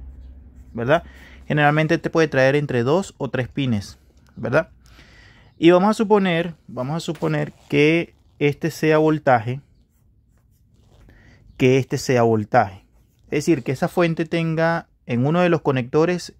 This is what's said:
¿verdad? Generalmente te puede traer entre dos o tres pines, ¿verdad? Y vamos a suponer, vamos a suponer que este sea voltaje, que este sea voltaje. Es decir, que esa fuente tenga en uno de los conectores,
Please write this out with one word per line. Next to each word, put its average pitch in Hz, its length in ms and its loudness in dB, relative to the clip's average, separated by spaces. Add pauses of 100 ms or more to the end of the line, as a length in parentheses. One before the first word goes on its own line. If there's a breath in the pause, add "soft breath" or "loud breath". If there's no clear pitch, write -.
(720)
¿verdad? 165 300 -2 (420 loud breath)
Generalmente 151 540 0
te 165 100 -6
puede 160 180 0
traer 135 280 2
entre 139 260 -2
dos 156 380 -2
o 139 100 -6
tres 127 180 -6
pines, 123 520 -6 (360)
¿verdad? 123 340 -4 (920 soft breath)
Y 160 100 4
vamos 180 220 4
a - 20 0
suponer, 190 640 0 (100)
vamos 127 320 -8
a - 20 -4
suponer 156 540 -6 (160)
que 156 460 0 (240)
este 147 320 -2
sea 156 260 0
voltaje, 143 640 0 (2000 soft breath)
que 131 200 4
este 135 200 -2
sea 123 260 2
voltaje. 110 640 0 (400)
Es 143 200 -4
decir, 165 180 0
que 143 80 -6
esa 151 160 -4
fuente 170 380 -2
tenga 165 640 -4 (180)
en 123 200 -2
uno 165 160 0
de 180 80 2
los 160 120 0
conectores, 151 800 -2